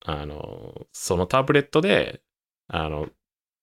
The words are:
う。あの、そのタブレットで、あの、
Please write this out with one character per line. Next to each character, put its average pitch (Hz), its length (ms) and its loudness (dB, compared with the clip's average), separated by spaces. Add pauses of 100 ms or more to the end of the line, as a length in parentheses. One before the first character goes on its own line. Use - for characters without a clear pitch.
う。 80 60 -4
あ 73 120 -6
の、 - 680 -12
そ - 240 -2
の 90 80 2
タ 131 160 4
ブ 143 120 2
レ 143 80 6
ッ - 60 -2
ト 156 140 2
で、 185 400 2 (460)
あ 80 200 -2
の、 76 220 -4 (540)